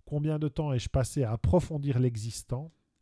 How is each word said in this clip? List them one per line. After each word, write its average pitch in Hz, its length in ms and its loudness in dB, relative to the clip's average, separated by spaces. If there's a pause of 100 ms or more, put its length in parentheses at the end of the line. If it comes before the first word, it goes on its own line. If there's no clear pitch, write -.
Combien 151 320 -2
de 156 100 0
temps 151 260 -2
ai-je 123 160 -2
passé 135 340 0
à 110 80 -2
approfondir 143 680 2
l'existant ? 123 720 -2 (300)